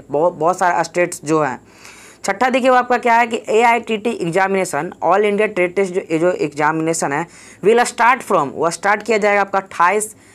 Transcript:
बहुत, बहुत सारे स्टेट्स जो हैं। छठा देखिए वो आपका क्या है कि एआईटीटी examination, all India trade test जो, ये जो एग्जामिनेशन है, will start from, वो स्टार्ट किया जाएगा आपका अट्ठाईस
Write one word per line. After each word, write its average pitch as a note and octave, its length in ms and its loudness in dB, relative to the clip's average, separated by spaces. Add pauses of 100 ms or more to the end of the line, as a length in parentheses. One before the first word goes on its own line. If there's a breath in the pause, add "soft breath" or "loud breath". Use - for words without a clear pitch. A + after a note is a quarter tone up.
(120)
बहुत, D#3+ 220 0
बहुत F3 260 0
सारे F3 240 2
स्टेट्स F3 420 -4
जो D#3 180 2
हैं। B2+ 180 -6 (640 loud breath)
छठा G3 240 0
देखिए B3+ 200 2
वो B3+ 60 6
आपका B3 220 2
क्या A#3 180 2
है A#3+ 120 4
कि A3+ 220 -6
एआईटीटी A#3 760 0
examination, F3+ 680 -2 (120)
all F#3 180 2
India G#3 260 0
trade F3+ 300 -2
test G3 140 -2
जो, F#3 100 -4 (100)
ये D#3+ 80 0
जो F3 120 0
एग्जामिनेशन D#3+ 800 -2
है, E3 140 -4 (380 loud breath)
will A3+ 280 4
start A#3+ 300 2
from, E3 300 0
वो D3 160 -2
स्टार्ट G3+ 340 -2
किया A3 140 0
जाएगा G3+ 240 2
आपका G3 180 -2
अट्ठाईस F#3+ 560 -2 (200 loud breath)